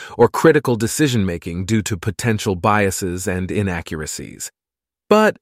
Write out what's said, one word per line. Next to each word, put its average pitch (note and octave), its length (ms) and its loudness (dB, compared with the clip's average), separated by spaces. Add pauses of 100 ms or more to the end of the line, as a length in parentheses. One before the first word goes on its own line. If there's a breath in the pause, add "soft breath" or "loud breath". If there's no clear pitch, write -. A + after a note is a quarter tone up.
(160 loud breath)
or A#2 100 6
critical D3+ 480 4
decision-making G2 920 -2
due A2 160 0
to F#2+ 160 -6
potential G#2+ 580 -2
biases G2 720 0
and F#2 220 -2
inaccuracies. E2 1000 -6 (560)
But G#3+ 360 4